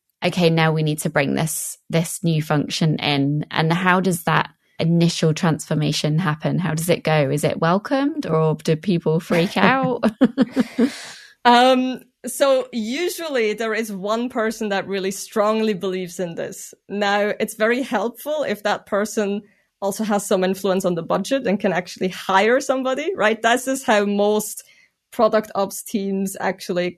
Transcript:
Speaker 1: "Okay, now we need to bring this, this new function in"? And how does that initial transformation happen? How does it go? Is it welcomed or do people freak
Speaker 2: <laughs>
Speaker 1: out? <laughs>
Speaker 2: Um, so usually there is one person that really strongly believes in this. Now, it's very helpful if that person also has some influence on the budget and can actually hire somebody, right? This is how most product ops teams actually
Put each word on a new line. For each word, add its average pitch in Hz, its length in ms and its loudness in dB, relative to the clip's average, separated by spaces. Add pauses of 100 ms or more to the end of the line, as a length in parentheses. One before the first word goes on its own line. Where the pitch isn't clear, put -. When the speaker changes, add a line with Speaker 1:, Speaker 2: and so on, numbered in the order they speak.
(260)
Speaker 1:
"Okay, 175 240 2
now 160 240 4
we 156 100 0
need 156 160 0
to 170 100 -4
bring 139 260 0
this, - 420 -4 (120)
this - 340 -2
new 165 180 2
function 151 580 0
in"? 143 520 0
And 160 200 0
how 180 300 2
does 180 220 -2
that 156 260 0 (300)
initial 170 540 2
transformation 156 840 0
happen? 151 400 -2
How 170 140 -2
does 165 160 -2
it - 140 0
go? 151 260 2
Is 147 160 0
it - 160 -2
welcomed 277 640 0
or 160 300 2
do 160 200 0
people 165 460 0
freak 175 360 0
Speaker 2:
<laughs> - 0 -
Speaker 1:
out? 254 460 2 (160)
<laughs> 254 720 2 (540)
Speaker 2:
Um, 254 540 6 (260)
so 262 460 2
usually 262 840 -2
there 220 200 -4
is 214 180 -4
one 208 380 -4
person 220 400 -4
that 196 180 -2
really 190 240 -4
strongly 220 640 0
believes 185 480 -6
in 170 140 -6
this. - 380 -10 (140)
Now, 202 500 0
it's - 180 -4
very 233 260 0
helpful 240 680 -4
if 208 160 -4
that - 220 -2
person 208 560 -2 (400)
also 196 240 -2
has 202 200 0
some 185 200 2
influence 190 400 0
on 180 100 2
the 165 80 -4
budget 190 420 -2
and 202 140 0
can 190 140 0
actually 180 340 -4
hire 208 540 2
somebody, 269 560 -2
right? 220 240 2
This 240 260 2
is 269 160 -2
how 208 220 4
most 208 580 0 (480)
product 220 420 2
ops 196 300 -2
teams 196 560 -2
actually 180 580 -2